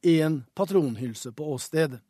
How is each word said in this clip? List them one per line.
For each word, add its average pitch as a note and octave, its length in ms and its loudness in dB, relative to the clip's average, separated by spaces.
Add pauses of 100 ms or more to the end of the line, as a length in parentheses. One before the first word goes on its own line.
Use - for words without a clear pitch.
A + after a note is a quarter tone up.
én D#3 380 4 (120)
patronhylse C3 760 -2
på D3+ 120 -10 (100)
åstedet. C3 560 -2